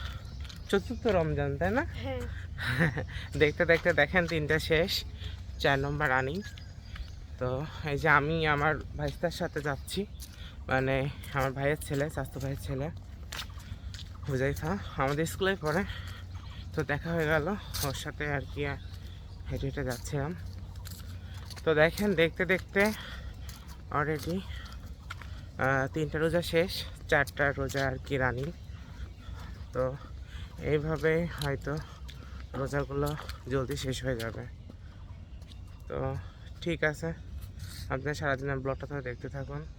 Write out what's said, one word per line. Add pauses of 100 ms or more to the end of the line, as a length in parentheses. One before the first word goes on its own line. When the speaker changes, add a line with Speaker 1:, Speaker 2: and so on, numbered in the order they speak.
(680)
Speaker 1:
চতুর্থ
রমজান,
তাই
না?
Speaker 2:
হ্যাঁ। (560)
Speaker 1:
<laughs>
দেখতে
দেখতে
দেখেন
তিনটা
শেষ, (540)
চার
নম্বর
রানিং। (960)
তো (180)
এই
যে
আমি
আমার (220)
ভাইস্তার
সাথে
যাচ্ছি, (600)
মানে (240)
আমার
ভাইয়ের (100)
ছেলে,
চাচাতো
ভাইয়ের
ছেলে (1400)
হুজাইফা, (180)
আমাদের
স্কুলে
পড়ে। (920)
তো
দেখা
হয়ে
গেল (380)
ওর
সাথে
আর (100)
কি, (880)
হেঁটে
হেঁটে
যাচ্ছিলাম। (1300)
তো
দেখেন
দেখতে
দেখতে (1120)
already,
আহ,
তিনটা
রোজা
শেষ, (360)
চারটা
রোজা
আর (100)
কি
রানিং। (1200)
তো (640)
এইভাবে
হয়তো (840)
রোজাগুলো (400)
জলদি
শেষ
হয়ে
যাবে। (1400)
তো (640)
ঠিক
আছে, (800)
আপনারা
সারাদিনের
ব্লগটা
তো
দেখতে
থাকুন। (180)